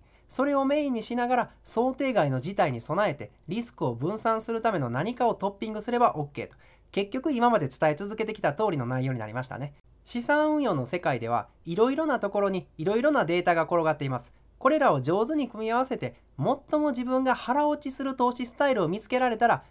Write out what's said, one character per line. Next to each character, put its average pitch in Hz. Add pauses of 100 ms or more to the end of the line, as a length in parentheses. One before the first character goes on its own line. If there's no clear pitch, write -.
(280)
そ -
れ 285
を 269
メ 285
イ 285
ン 254
に 226
し 240
な 240
が 254
ら 226 (140)
想 254
定 269
外 170
の 131
事 180
態 170
に 117
備 185
え 147
て 107 (160)
リ 214
ス -
ク -
を 120
分 160
散 220
す 226
る 226
た 226
め 185
の 127
何 165
か 247
を 220
ト 190
ッ 202
ピ 220
ン 220
グ 214
す 226
れ 240
ば 233
オ 147
ッ -
ケ 120
ー 92
と。 - (360)
結 220
局 262
今 240
ま 226
で 147
伝 156
え 151
続 202
け 220
て 214
き -
た 151
通 220
り 160
の 123
内 127
容 135
に 120
な 107
り 107
ま 127
し 127
た -
ね。 143 (300)
資 -
産 302
運 302
用 220
の 131
世 175
界 139
で 113
は 117 (180)
い 170
ろ 240
い 277
ろ 320
な 294
と 202
こ 208
ろ 202
に 190 (100)
い 156
ろ 202
い 233
ろ 294
な 262
デ 170
ー -
タ 175
が 165
転 170
が 156
っ 151
て 147
い 135
ま 131
す。 - (300)
こ 262
れ 311
ら 247
を 139
上 175
手 311
に 294
組 220
み 220
合 240
わ 262
せ 247
て、 123 (220)
最 247
も 302
自 247
分 262
が 254
腹 285
落 294
ち 269
す -
る 262
投 247
資 247
ス 240
タ 285
イ 247
ル 202
を 160
見 190
つ -
け 254
ら 254
れ 233
た 233
ら、 156